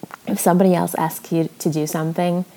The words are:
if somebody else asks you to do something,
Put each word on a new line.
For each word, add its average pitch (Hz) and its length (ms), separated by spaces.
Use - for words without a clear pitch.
if 202 120
somebody 185 360
else 170 200
asks - 380
you 160 160
to 170 120
do 151 160
something, 175 580